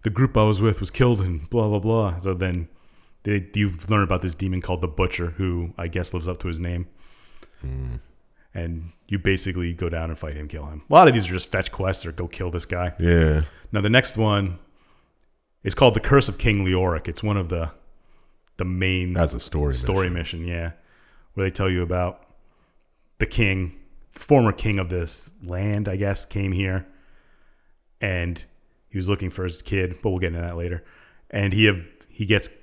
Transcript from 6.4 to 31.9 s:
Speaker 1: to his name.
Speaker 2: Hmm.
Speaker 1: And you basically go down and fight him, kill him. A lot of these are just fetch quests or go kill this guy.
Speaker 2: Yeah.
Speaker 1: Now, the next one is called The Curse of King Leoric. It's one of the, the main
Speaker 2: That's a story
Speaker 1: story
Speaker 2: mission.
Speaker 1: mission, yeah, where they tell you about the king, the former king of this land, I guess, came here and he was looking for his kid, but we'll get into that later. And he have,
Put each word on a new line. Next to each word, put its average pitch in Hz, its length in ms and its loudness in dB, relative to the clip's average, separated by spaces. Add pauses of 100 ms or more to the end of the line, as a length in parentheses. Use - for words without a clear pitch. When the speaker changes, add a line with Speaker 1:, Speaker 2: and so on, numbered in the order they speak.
Speaker 1:
to 92 80 -6
his 82 120 -6
name. 87 260 -4 (760)
Speaker 2:
Hmm. 65 360 -8 (580)
Speaker 1:
And 85 380 -8 (160)
you 101 100 -2
basically 90 540 -2
go 85 160 -4
down 82 220 -4
and 80 80 -8
fight 76 160 -10
him, 76 120 -10
kill 73 200 -12
him. 76 240 -14
A - 20 2
lot 165 160 12
of 127 60 6
these 107 120 2
are 87 60 -4
just 87 180 -4
fetch 95 220 -2
quests 95 320 -4
or 85 80 -8
go 85 160 -8
kill 90 220 -8
this 82 160 -4
guy. 90 320 -4
Speaker 2:
Yeah. 82 440 6 (300)
Speaker 1:
Now, 104 80 0
the 101 80 2
next 120 300 4
one 101 400 0 (1040)
is 101 100 -2
called 123 200 6
The 113 60 2
Curse 135 280 4
of 98 80 -4
King 101 260 2
Leoric. 92 460 0
It's - 140 -8
one 104 160 0
of 90 100 -4
the, 82 240 -4 (840)
the 92 80 -4
main 92 480 -2
Speaker 2:
That's 85 180 2
a - 80 -6
story 73 320 -2
Speaker 1:
story 92 380 0
Speaker 2:
mission. 85 320 -6
Speaker 1:
mission, 85 120 -6
yeah, 85 180 -6 (600)
where 95 140 -2
they 95 40 0
tell 95 200 -2
you 90 120 0
about 90 440 -2 (960)
the 113 60 2
king, 95 480 0 (380)
the - 80 -18
former 123 320 6
king 104 260 0
of 90 120 -4
this 87 400 -6 (140)
land, 101 440 -2
I 95 80 -4
guess, 98 300 -2
came 98 260 -4
here 95 340 -2 (1160)
and 87 420 -4 (460)
he 101 80 -6
was 92 100 -4
looking 95 220 -2
for 92 140 -8
his 87 180 -8
kid, 90 400 -2
but 107 80 0
we'll 92 80 -2
get 87 160 -2
into 85 80 -4
that 85 160 -6
later. 87 260 -6 (460)
And 101 240 0
he 110 100 4
have, 98 180 4 (280)